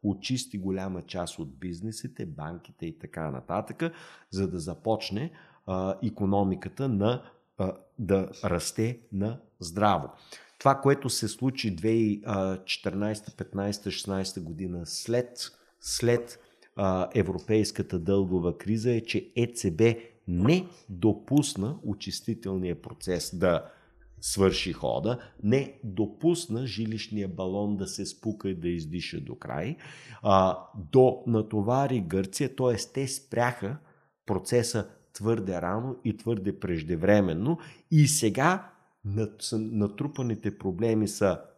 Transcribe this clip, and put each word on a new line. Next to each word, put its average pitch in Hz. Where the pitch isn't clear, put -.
очисти 107
голяма 95
част -
от 69
бизнесите, 90
банките 85
и 80
така 78
нататък, 104
за 95
да 87
започне, 110
а, 95
икономиката 101
на, 113
а, 95
да 95
расте 107
на 107
здраво. 87
Това, 139
което 139
се -
случи 120
две 110
хиляди 113
и 101
четиринайсета, 104
петнайсета, 101
шестнайсета 95
година 87
след, -
след, -
а, 92
европейската 95
дългова 87
криза 113
е, 117
че -
Е 117
Ц -
Б 110
не 120
допусна 107
очистителния 95
процес -
да 85
свърши 95
хода, 76
не 131
допусна 117
жилищния 107
балон 95
да 95
се 95
спука 104
и 92
да 85
издиша 82
до -
край, 90
а, 95
до 127
натовари 117
Гърция, 95
т.е. 123
те 135
спряха 120
процеса 110
твърде 98
рано 113
и 107
твърде 101
преждевременно 90
и 151
сега 147
нат-, 101
са, -
натрупаните 110
проблеми 107
са 95